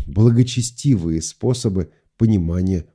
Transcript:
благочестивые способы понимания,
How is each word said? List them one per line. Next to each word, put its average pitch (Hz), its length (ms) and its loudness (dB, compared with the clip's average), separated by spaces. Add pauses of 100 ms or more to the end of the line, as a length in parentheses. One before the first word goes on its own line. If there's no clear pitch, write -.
благочестивые 113 1160 0
способы 110 680 -4 (280)
понимания, 92 760 0